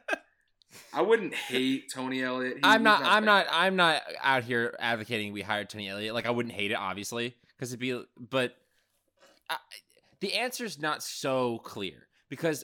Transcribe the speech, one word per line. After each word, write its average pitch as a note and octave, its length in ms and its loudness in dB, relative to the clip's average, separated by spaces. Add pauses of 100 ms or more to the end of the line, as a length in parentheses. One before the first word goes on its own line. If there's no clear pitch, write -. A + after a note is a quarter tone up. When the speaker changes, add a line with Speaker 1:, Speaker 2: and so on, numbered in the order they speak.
(920)
Speaker 1:
I C#3+ 80 0
wouldn't G#3 320 2
hate C3 600 -2
Tony C3 300 -4
Elliott. B2+ 340 -2
He, - 60 -14
Speaker 2:
I'm A3 180 8
Speaker 1:
he's - 40 2
Speaker 2:
not, G#3 160 6
Speaker 1:
not E3+ 100 2
Speaker 2:
I'm G#3+ 120 6
Speaker 1:
bad. - 20 0
Speaker 2:
not, G3+ 260 6
I'm F3+ 240 4
not E3 260 6 (200)
out C3 220 2
here A#2 360 0
advocating A2 540 -2
we G#2 80 -6
hired G#2 280 -2
Tony G#2 200 -8
Elliott. G#2+ 240 -6
Like, A#2 120 -2
I A#2+ 60 0
wouldn't A#2+ 220 -2
hate G2+ 180 -2
it, A2+ 40 0
obviously, G#2 600 -4 (240)
'cause B2+ 120 -8
it'd A#2 80 -10
be, B2+ 220 -4 (160)
but B2 380 -2 (960)
I, - 80 -6 (640)
the G3 140 -2
answer's A3+ 440 -4
not D3+ 240 -2
so B2+ 560 -2
clear F2+ 480 -10 (220)
because D3+ 340 -4